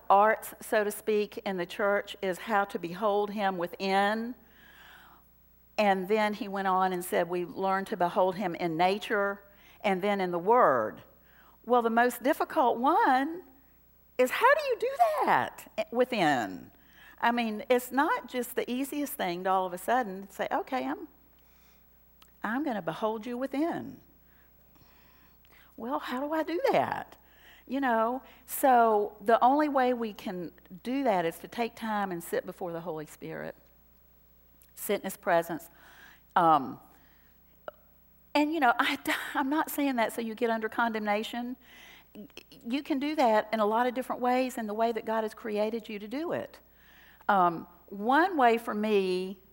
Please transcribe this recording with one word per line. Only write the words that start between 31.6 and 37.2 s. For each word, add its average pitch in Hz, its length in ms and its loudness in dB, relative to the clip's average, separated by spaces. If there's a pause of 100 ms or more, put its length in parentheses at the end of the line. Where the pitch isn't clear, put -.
time 208 340 -4
and 170 100 -6
sit - 240 -4
before 185 280 -8
the 165 80 -8
Holy 156 260 -8
Spirit, 156 480 -12 (1200)
sit - 220 -4
in - 60 -8
his 190 140 -8
presence. 170 540 -2 (640)
Um, 151 460 4 (1500)